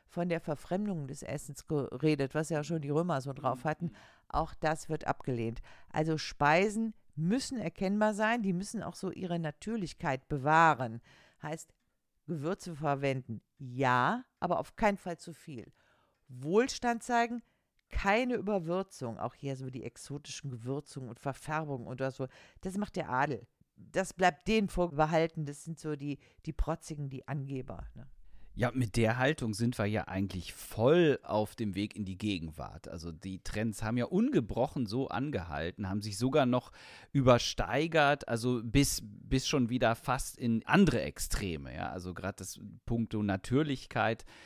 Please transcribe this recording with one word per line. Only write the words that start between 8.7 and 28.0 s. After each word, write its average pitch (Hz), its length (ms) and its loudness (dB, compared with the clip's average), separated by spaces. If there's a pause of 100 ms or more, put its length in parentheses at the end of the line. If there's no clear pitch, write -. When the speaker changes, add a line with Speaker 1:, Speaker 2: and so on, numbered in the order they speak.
Speaker 1:
auch - 140 -8
so 190 140 -4
ihre 170 280 -4
Natürlichkeit 170 920 -4
bewahren. 139 720 4 (420)
Heißt, 151 300 -10 (540)
Gewürze 165 480 -6
verwenden, 139 680 -2 (160)
ja, 131 640 2 (160)
aber 175 180 0
auf - 180 -6
keinen 208 200 4
Fall 175 220 -10
zu 165 160 -16
viel. - 380 -14 (560)
Wohlstand 214 760 0
zeigen, 233 400 0 (480)
keine 240 440 2
Überwürzung. 185 840 -2
Auch - 160 -6
hier 139 220 -8
so 131 140 -10
die 123 140 -10
exotischen - 640 -12
Gewürzungen 127 580 -8
und - 120 -14
Verfärbungen 143 640 -6
und 123 160 -8 (100)
so. 131 140 -6 (340)
Das 190 160 -8
macht 208 200 -4
der 180 140 -4
Adel. 131 360 0 (300)
Das - 360 -4
bleibt 180 360 2
denen 208 200 4
vorbehalten. 160 800 2
Das 143 180 -10
sind 160 140 -8
so 151 180 -4
die, 139 220 -6 (280)
die 160 60 -4
Protzigen, 147 580 -2
die 131 180 -12
Angeber, 135 640 -6
ne? 113 140 -16 (480)